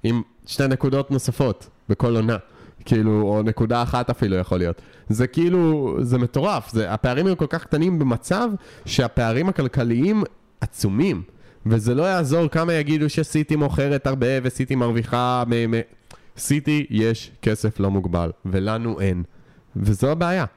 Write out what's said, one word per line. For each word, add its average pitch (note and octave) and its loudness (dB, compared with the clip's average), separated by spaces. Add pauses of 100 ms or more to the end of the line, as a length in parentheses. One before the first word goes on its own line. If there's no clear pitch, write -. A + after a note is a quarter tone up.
עם A2+ 2 (240)
שתי - -2
נקודות C3+ 0
נוספות B2+ -2 (200)
בכל A#2 2
עונה. A2 0 (480)
כאילו, G#2+ 2
או G#2 2
נקודה A#2 0
אחת B2 -2
אפילו F#2+ 0
יכול F2+ 0
להיות. E2+ -2 (260)
זה A2 2
כאילו, D#3+ 2
זה B2+ 2
מטורף. C#3 0
זה, G#2+ 0
הפערים B2+ 0
היו F#3 2
כל D#3+ -2
כך E3 -4
קטנים E3 0
במצב D3+ 0 (380)
שהפערים B2 0
הכלכליים C#3 0 (380)
עצומים. A2+ -2 (440)
וזה A2+ 2
לא C#3+ 0
יעזור E3+ 2
כמה E3 0
יגידו D3+ 0
שסיטי D#3 -2
מוכרת C#3+ 0
הרבה C3+ 0 (160)
וסיטי B2+ -2
מרוויחה A#2+ 0
מ-, A#2 0
מ-, A2+ 0 (560)
סיטי D3 0
יש A2+ 0 (120)
כסף A2 0
לא G2 2
מוגבל, F2 0 (160)
ולנו G#2 -2
אין. F#2 0 (540)
וזו G#2 0
הבעיה. E3+ 0 (120)